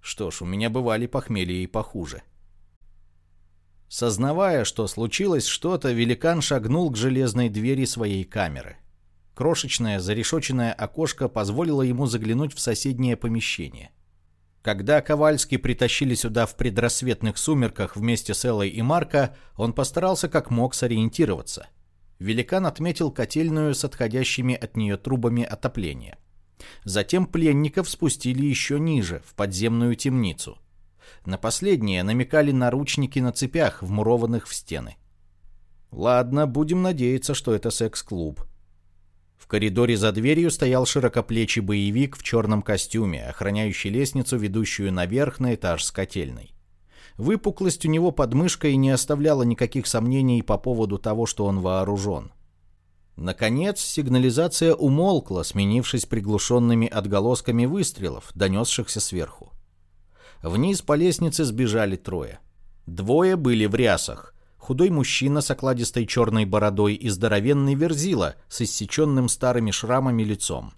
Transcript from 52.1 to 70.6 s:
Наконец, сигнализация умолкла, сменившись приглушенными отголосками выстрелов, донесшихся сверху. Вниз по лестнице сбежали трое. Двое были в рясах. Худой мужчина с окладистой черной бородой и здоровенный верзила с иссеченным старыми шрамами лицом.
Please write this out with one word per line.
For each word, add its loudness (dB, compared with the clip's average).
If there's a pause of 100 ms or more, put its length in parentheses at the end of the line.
Наконец, -2
сигнализация 2
умолкла, 2
сменившись 0
приглушенными 2
отголосками 0
выстрелов, -4
донесшихся 0
сверху. -6 (880)
Вниз -2
по 2
лестнице 2
сбежали 0
трое. -8 (460)
Двое 2
были 4
в 0
рясах. 0 (220)
Худой 2
мужчина 2
с -4
окладистой 0
черной 2
бородой 2
и -4
здоровенный 2
верзила 0 (120)
с -4
иссеченным 0
старыми 2
шрамами 0
лицом. -4